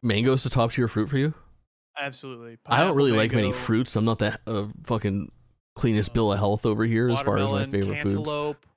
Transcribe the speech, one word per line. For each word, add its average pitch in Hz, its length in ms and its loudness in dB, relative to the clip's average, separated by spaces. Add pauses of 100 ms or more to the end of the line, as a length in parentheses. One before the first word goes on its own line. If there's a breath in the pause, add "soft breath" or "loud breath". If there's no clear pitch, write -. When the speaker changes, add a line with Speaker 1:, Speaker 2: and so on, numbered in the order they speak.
Speaker 1:
Mango's 123 420 2
the - 60 -2
top 117 220 2
tier 123 160 0
fruit 107 200 -2
for 139 100 -2
you? 151 160 0 (640)
Speaker 2:
Absolutely. 127 680 -12
Speaker 1:
I 139 180 2
don't 180 100 2
really 139 180 4
Speaker 2:
Pineapple, 110 120 4
Speaker 1:
like 113 80 0
many 113 160 2
Speaker 2:
mango. 98 80 -2
Speaker 1:
fruits. 117 400 0
I'm 110 80 2
not 113 140 2
the, 104 280 0
uh, 104 200 -4 (180)
fucking 101 480 -2 (420)
cleanest 107 360 0
Speaker 2:
Uh, - 20 -10
Speaker 1:
bill 110 200 2
of 98 60 0
health 104 280 0
over 110 180 2
here 113 240 2
as 120 140 2
far 101 160 0
as 101 120 0
my 139 120 0
Speaker 2:
watermelon, 135 80 -6
Speaker 1:
favorite 98 320 -2
foods. 101 120 0
Speaker 2:
cantaloupe, 147 520 -4 (100)